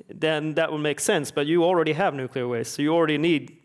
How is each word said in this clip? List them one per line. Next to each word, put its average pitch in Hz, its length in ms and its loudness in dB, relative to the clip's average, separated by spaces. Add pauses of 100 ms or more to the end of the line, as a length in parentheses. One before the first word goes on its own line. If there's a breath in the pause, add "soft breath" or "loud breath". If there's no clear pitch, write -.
then 156 460 -2
that 160 180 0
would 151 80 -4
make 147 200 -2
sense, 165 300 0
but 147 160 -2
you 170 180 4
already 165 280 2
have 160 220 0
nuclear 127 340 -4
waste, 117 260 -4
so 143 80 -4
you 156 120 2
already 156 240 2
need 156 460 0